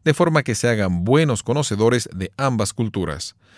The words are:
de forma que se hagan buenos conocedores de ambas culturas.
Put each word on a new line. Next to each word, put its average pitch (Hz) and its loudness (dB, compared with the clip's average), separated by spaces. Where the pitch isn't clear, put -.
de 160 4
forma 160 2
que 120 -2
se 120 -2
hagan 95 0
buenos 135 2
conocedores 117 0
de 92 -6
ambas 120 -2
culturas. 90 -6